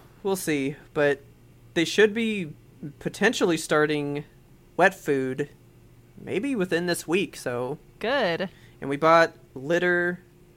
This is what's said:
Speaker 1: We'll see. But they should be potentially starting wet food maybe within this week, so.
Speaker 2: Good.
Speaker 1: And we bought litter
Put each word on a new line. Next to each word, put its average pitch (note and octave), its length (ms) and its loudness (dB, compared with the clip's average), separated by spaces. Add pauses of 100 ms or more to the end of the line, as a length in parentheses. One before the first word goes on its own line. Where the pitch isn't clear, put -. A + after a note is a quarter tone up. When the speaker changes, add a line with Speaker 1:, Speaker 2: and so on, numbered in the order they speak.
(240)
Speaker 1:
We'll F#3+ 120 0
see. D3 400 -2 (180)
But C#3+ 280 2 (540)
they E3 100 2
should G#3 280 4
be G#3 400 -4 (460)
potentially F#3+ 580 0
starting D3 680 0 (500)
wet F#3 180 4
food C3+ 560 -2 (720)
maybe G#3+ 360 -6
within F3+ 320 -2
this E3+ 200 -2
week, E3+ 280 -2
so. B2+ 420 -6 (220)
Speaker 2:
Good. G3 500 -2 (320)
Speaker 1:
And C3+ 80 -6
we C#3+ 80 -4
bought E3 360 6 (220)
litter F3 640 0 (380)